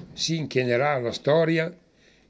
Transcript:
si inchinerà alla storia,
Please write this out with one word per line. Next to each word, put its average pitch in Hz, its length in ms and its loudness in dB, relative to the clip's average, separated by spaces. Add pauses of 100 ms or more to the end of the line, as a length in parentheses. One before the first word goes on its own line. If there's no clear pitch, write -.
(120)
si - 240 -4
inchinerà 131 560 0
alla 120 200 -2
storia, 160 640 0 (560)